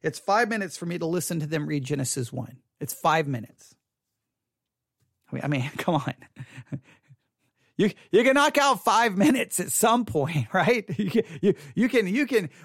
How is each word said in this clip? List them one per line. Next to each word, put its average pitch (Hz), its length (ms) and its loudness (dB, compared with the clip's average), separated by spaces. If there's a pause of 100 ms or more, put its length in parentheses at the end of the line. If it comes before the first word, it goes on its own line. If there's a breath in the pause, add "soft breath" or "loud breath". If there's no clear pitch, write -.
It's 156 160 -4
five 214 320 2
minutes 202 260 -6
for - 80 -12
me 175 140 -6
to 165 80 -4
listen 170 340 -2
to 151 60 -4
them 151 200 -4
read 147 160 -4
Genesis 131 480 -4
one. 127 280 -12 (200)
It's 139 140 -8
five 160 340 0
minutes. - 480 -10 (1600)
I - 20 -8
mean, - 100 -6
I 139 40 -4
mean, 139 240 -2
<laughs> - 60 -16
come 175 160 -2
on. - 180 -2 (1700 soft breath)
You, 202 120 2 (200 loud breath)
you 220 120 6
can 262 120 4
knock 285 240 4
out 277 260 2
five 220 320 2
minutes 269 440 2
at - 100 -6
some 233 340 2
point, 151 440 -2
<laughs> - 40 -20
right? 196 320 2 (140)
You 202 120 -2
can, 233 120 2 (180)
you, 190 140 4 (200 loud breath)
you 233 140 2
can, 226 180 2
you 247 200 0
can, 208 240 0 (140 loud breath)